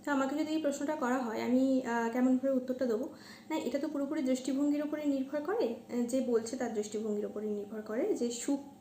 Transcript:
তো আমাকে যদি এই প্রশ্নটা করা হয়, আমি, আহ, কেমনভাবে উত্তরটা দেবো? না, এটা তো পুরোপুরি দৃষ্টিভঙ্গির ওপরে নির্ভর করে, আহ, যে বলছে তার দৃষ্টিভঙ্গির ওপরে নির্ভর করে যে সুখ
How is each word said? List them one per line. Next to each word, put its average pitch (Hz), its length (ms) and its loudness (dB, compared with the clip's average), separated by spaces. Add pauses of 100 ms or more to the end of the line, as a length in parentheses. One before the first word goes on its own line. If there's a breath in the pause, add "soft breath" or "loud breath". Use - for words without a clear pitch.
তো 294 60 -4
আমাকে 269 260 2
যদি 311 160 0
এই 311 100 0
প্রশ্নটা 294 340 0
করা 254 220 0
হয়, 233 240 -2
আমি, 262 440 4
আহ, 233 260 0
কেমনভাবে 254 380 4
উত্তরটা 254 360 0
দেবো? 240 220 0 (420 loud breath)
না, 311 60 -2
এটা 294 220 0
তো 302 100 0
পুরোপুরি 285 340 -2
দৃষ্টিভঙ্গির 277 600 2
ওপরে 302 220 -4
নির্ভর 277 360 0
করে, 370 260 0
আহ, 233 400 -2
যে 262 140 2
বলছে 233 360 0
তার 226 180 -4
দৃষ্টিভঙ্গির 208 520 -2
ওপরে 208 200 -6
নির্ভর 208 360 -4
করে 285 320 0
যে 240 160 0
সুখ 277 300 -2 (200)